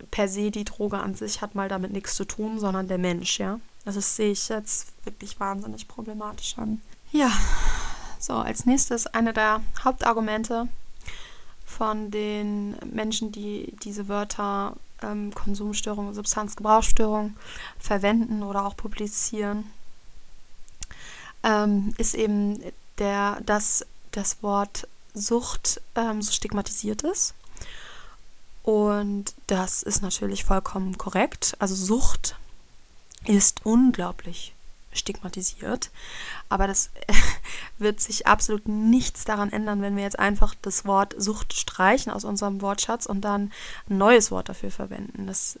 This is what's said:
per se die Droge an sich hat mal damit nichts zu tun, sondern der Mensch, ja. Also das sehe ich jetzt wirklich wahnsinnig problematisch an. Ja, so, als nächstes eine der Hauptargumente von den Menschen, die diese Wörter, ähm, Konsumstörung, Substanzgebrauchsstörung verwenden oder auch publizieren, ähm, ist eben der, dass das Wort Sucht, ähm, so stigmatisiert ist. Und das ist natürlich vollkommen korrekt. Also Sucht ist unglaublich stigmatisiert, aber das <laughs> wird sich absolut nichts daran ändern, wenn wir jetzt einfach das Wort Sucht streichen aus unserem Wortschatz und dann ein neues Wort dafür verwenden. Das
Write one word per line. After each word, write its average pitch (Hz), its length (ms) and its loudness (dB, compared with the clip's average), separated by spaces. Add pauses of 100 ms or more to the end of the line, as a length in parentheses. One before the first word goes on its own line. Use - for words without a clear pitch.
(100)
per 202 180 0
se 208 220 -2
die 208 140 -6
Droge 202 340 -4
an 196 160 -4
sich 208 260 -8
hat 208 140 -8
mal 196 140 -2
damit 196 240 -4
nichts - 240 -6
zu 196 80 -4
tun, 220 340 -6
sondern 190 300 -2
der 185 100 -2
Mensch, 180 400 -2
ja. 202 220 -4 (240)
Also 202 160 -6
das - 160 -2
sehe 208 160 2
ich - 160 -4
jetzt 214 400 -6 (160)
wirklich 202 340 -10
wahnsinnig 202 480 -8
problematisch 214 720 -10
an. 220 220 -4 (320)
Ja, 285 180 4 (880)
so, - 160 -4
als - 320 -2
nächstes 247 400 2
eine 226 260 0
der 220 300 2 (220)
Hauptargumente 226 800 0 (1000)
von 214 460 -4
den 208 640 -4 (160)
Menschen, 220 380 -4
die 208 420 -10 (120)
diese 202 240 -8
Wörter, 202 680 -4 (260)
ähm, 208 320 -6
Konsumstörung, 208 800 -2
Substanzgebrauchsstörung 214 1200 6 (420)
verwenden 214 640 2
oder 196 240 -2
auch 202 100 -6
publizieren, 208 880 -4 (1800)
ähm, 208 560 2
ist - 160 0
eben 208 460 0 (380)
der, 202 440 -2
dass - 440 0 (260)
das - 300 -4
Wort 202 460 -2 (260)
Sucht, - 640 -2 (140)
ähm, 220 280 -2
so 214 100 -2
stigmatisiert 208 720 -4
ist. - 320 -2 (1300)
Und 208 720 0 (120)
das 185 360 0
ist - 200 0
natürlich 196 420 -2
vollkommen 190 540 0
korrekt. - 600 -2
Also 190 160 -2
Sucht 190 600 6 (880)
ist - 400 4
unglaublich 214 880 2 (380)
stigmatisiert, - 960 -4 (580)
aber 196 180 2
das - 240 0 (440)
<laughs> - 440 -8
wird 208 220 0
sich - 260 -2
absolut 208 400 4
nichts 220 580 2
daran 208 280 -2
ändern, 214 300 -2
wenn 202 140 -2
wir 202 60 -2
jetzt 202 160 -4
einfach 202 440 6
das - 220 -4
Wort 196 320 2
Sucht 208 380 -2
streichen 208 580 2
aus 196 120 -6
unserem 202 360 -4
Wortschatz 196 460 -4
und 196 140 -2
dann 202 320 -2 (360)
ein 196 100 0
neues 214 320 8
Wort 185 180 -4
dafür 190 220 -6
verwenden. 202 560 -8
Das - 340 -6